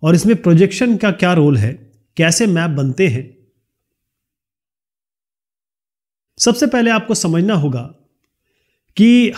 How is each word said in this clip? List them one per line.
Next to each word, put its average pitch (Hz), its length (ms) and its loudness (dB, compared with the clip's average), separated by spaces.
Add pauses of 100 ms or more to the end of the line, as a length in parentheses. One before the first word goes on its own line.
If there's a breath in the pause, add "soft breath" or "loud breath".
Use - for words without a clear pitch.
और 160 120 2
इसमें 196 280 2
प्रोजेक्शन 196 540 2
का 202 140 -2
क्या 180 220 -2
रोल 147 240 2
है, 110 360 -4 (240)
कैसे 165 300 0
मैप 170 240 -2
बनते 139 380 -2
हैं? 127 300 -8 (3000)
सबसे 240 280 0
पहले 233 240 0
आपको 220 240 -2
समझना 175 400 -2
होगा 139 280 -2 (1160)
कि 233 420 4